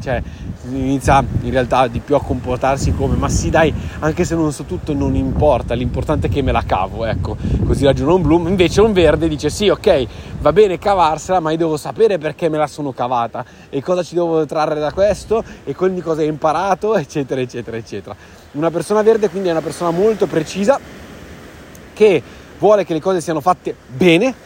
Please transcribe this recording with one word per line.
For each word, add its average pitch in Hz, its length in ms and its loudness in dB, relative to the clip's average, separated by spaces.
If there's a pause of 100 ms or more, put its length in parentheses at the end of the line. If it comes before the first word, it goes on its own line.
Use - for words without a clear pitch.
cioè, 123 220 -4 (480)
inizia 135 540 2 (180)
in 120 80 -6
realtà 127 380 2
di 117 100 -6
più 147 160 -2
a 135 80 2
comportarsi 131 720 -2
come, 135 220 -2
"Ma 139 120 0
sì 160 220 -2
dai, 156 240 4 (240)
anche 156 260 0
se 165 120 -4
non 156 160 0
so 143 120 -10
tutto 160 300 -6
non 139 220 -2
importa, 131 580 0
l'importante 127 540 -2
è - 20 -2
che 139 120 0
me 127 100 0
la 117 120 0
cavo", 104 400 -4
ecco, 107 320 -4 (300)
così - 180 0
ragiona 135 280 2
un 185 100 4
blu. 160 240 2
Invece 180 340 2
un 220 120 4
verde 160 340 4
dice, 151 240 -2
"Sì, 196 180 0
ok, 151 380 2 (340)
va 147 120 4
bene 185 260 4
cavarsela, 180 640 2
ma 156 100 -2
io 160 60 0
devo 165 200 0
sapere 175 420 0
perché 156 300 -4
me 156 100 -2
la 151 80 0
sono 143 260 -6
cavata 120 520 -4 (240)
e 139 140 -6
cosa 180 200 -2
ci - 120 -12
devo 165 320 0
trarre 156 320 -2
da 151 140 -4
questo 202 500 0 (220)
e 139 100 -8
quindi 180 280 -2
cosa 160 180 -2
hai 151 80 0
imparato", 175 680 0
eccetera, 139 460 -4
eccetera, 120 360 -8
eccetera. 104 380 -12 (380)
Una 160 180 -2
persona 170 320 0
verde 214 280 4
quindi 185 180 -4
è 165 40 0
una 160 80 -2
persona 160 300 -4
molto 196 360 2
precisa, 185 520 0 (1160)
che 190 280 4 (360)
vuole 202 260 4
che 165 100 -4
le 156 60 -2
cose 185 200 0
siano 156 200 -4
fatte 180 340 -2 (120)
bene, 175 480 4 (120)